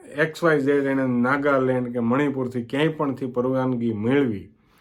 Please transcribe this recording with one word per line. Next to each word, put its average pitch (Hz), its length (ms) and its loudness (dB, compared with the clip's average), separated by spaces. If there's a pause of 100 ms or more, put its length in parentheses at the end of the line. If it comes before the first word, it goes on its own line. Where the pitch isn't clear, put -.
(160)
એક્સ 156 280 -2
વાય 156 160 4
ઝેડ 139 260 2
એણે 135 220 0
નાગાલેન્ડ 127 840 2
કે 120 60 -4
મણિપુરથી 127 640 0
ક્યાંય 139 240 0
પણથી 143 380 -4
પરવાનગી 127 680 -2
મેળવી 110 560 0 (320)